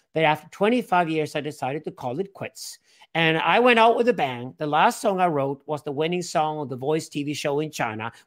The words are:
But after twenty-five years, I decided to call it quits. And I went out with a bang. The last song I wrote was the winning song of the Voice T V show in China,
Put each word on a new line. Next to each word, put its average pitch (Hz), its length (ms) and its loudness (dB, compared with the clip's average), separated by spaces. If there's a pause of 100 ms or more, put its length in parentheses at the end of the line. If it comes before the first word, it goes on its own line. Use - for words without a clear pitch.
(160)
But 160 80 2
after 151 260 2
twenty-five 202 580 2
years, 156 280 -2
I 151 60 -4
decided 143 420 -6
to - 80 -10
call 127 280 -8
it - 140 -8
quits. - 460 -14 (340)
And 160 240 2
I 170 220 2
went 240 180 6
out 226 180 6
with 240 140 2
a 240 40 4
bang. 131 440 -4
The 156 80 -6
last 165 340 2
song 196 200 0
I 180 80 4
wrote 139 400 0
was 147 160 -6
the 147 80 -8
winning 165 320 -2
song 156 380 -2
of 127 80 -8
the 131 80 -8
Voice 151 320 -2
T 147 140 -6
V 143 120 -6
show 143 240 -2
in 156 100 -4
China, 113 420 -6 (160)